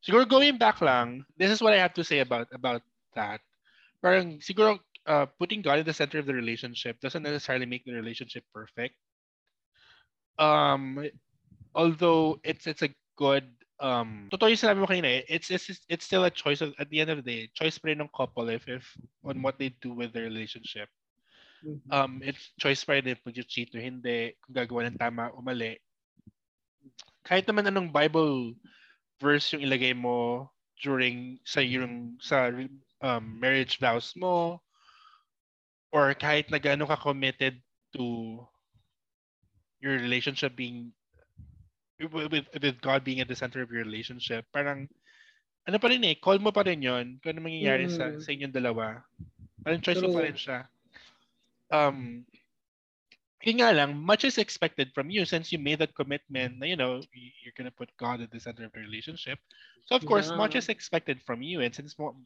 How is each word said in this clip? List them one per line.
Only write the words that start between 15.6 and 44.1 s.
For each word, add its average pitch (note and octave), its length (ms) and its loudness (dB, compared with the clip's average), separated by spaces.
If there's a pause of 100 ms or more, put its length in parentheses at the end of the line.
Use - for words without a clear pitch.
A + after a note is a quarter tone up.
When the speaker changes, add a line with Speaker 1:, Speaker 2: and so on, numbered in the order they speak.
Speaker 1:
it's E3+ 180 -4
still F#3 180 4
a F3 60 4
choice C#3+ 300 -2
of, D3 180 -4
at D3 120 -6
the D3+ 100 0
end D#3 100 2
of D3+ 80 -2
the B2+ 80 -10
day, A2+ 280 -8
choice D#3+ 240 -2
pa D#3 120 -6
rin D3+ 80 0
ng D3+ 160 -6
couple A#2+ 340 -2
if, A#2 200 -4
if B2+ 180 -10 (380)
on C3+ 180 -6
what C3+ 160 -2
they C3 240 -4
do B2+ 100 -8
with A#2+ 200 -8
their A#2 180 -6
relationship. A2 560 -10 (800)
Speaker 2:
Mm-hmm. C#3+ 240 -12
Speaker 1:
Um, C3+ 320 0
it's - 320 -10
choice C#3 320 0
pa D3 80 2
rin C3 160 2
if A#2+ 160 -4
mag-cheat A#2+ 480 -8
o A#2 80 -8
hindi, A#2+ 640 -6
kung C3 80 -20
gagawa A#2+ 320 -4
ng A2 120 -8
tama A#2 360 -4
o B2 80 -18
mali. A#2+ 320 -6 (1500)
Kahit F#3+ 240 2
naman G#3 160 2
anong G3 240 0
Bible D3 640 2 (640)
verse C#3+ 340 2
yung C#3+ 140 -4
ilagay B2+ 240 2
mo B2 560 -2 (320)
during B2+ 640 -2
sa - 160 -4
yung, B2 640 -2
sa, B2+ 320 2 (480)
um, A#2+ 220 0 (180)
marriage C3 400 2
vows A#2+ 320 0
mo, F3 480 -2 (1300)
or C#3 240 4
kahit D3 380 0
na D3 100 0
gaano C#3+ 240 2
ka D3+ 80 2
committed C3+ 640 -2 (320)
to A#2 480 -6 (1400)
your C3+ 180 -2
relationship B2 560 -2
being A#2+ 380 -10 (1080)
with, D#3 320 -6
with, D3+ 160 0 (160)
with C3+ 160 2
God C3+ 240 2
being C3 160 -4
at B2+ 80 -2
the B2+ 80 -6
center B2+ 280 -6
of A#2 100 -10
your A#2 100 -4
relationship, A2+ 680 -6